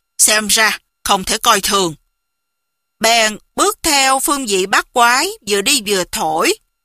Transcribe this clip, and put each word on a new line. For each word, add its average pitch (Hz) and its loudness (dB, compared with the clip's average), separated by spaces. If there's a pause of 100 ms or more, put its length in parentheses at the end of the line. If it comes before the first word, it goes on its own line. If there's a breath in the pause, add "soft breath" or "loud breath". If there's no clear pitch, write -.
(180)
xem 214 2
ra 202 0 (260)
không 196 0
thể 208 -4
coi 214 2
thường." 185 -2 (1040)
Bèn 220 2 (180)
bước 381 0
theo 269 0
phương 277 -4
vị 190 -2
bát - -2
quái, 247 2 (200)
vừa 202 0
đi 262 0
vừa 196 0
thổi. 185 -2 (300)